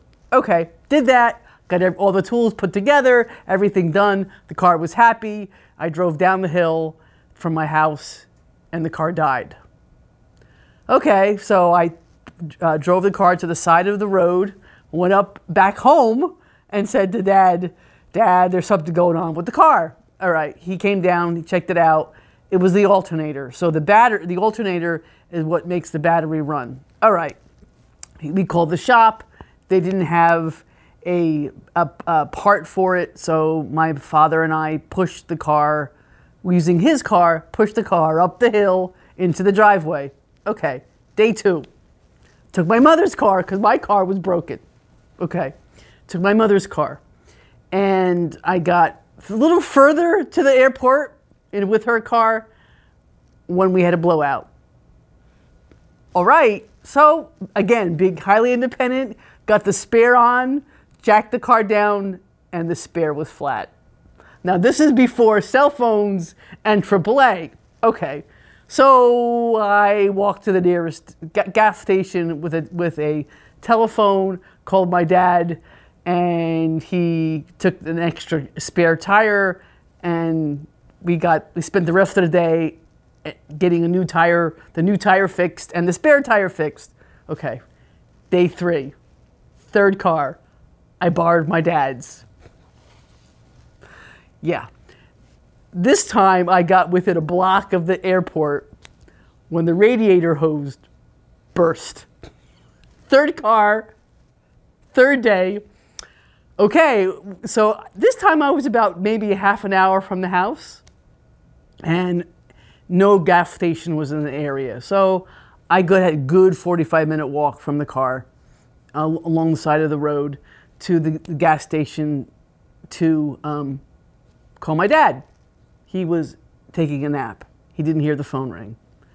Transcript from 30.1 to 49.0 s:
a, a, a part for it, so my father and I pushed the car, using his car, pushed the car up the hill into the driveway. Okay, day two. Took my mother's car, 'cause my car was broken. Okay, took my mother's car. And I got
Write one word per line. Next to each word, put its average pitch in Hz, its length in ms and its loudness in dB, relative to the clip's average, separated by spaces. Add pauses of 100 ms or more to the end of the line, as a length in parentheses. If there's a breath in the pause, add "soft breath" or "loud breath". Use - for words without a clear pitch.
a, 165 460 -2 (240)
a, 170 140 0 (180)
a 156 180 0
part 190 420 -2
for 185 300 -2
it, - 220 -6
so 160 520 -2
my 160 220 0
father 156 500 0
and 160 100 -2
I 156 260 -4 (100)
pushed - 380 -6
the 165 100 -8
car, 151 560 -2 (500 soft breath)
using 180 360 0
his 285 240 2
car, 170 480 2
pushed 214 240 -2
the 226 80 -2
car 160 360 0
up 175 200 0
the 240 100 4
hill 185 460 0 (220 soft breath)
into 180 260 -2
the 202 80 4
driveway. 170 600 2 (340)
Okay, 151 360 -6 (340)
day 220 160 4
two. 175 320 -2 (880 soft breath)
Took 170 160 -2
my 220 120 4
mother's 320 360 4
car, 190 260 2
'cause 190 160 -6
my 220 220 2
car 202 260 0
was 190 140 -4
broken. 170 400 -4 (600)
Okay, 170 360 -6 (520 soft breath)
took 170 140 -8
my 202 140 2
mother's 202 320 2
car. 139 320 -6 (720 soft breath)
And 185 720 0
I 180 160 -2
got 175 420 0 (260)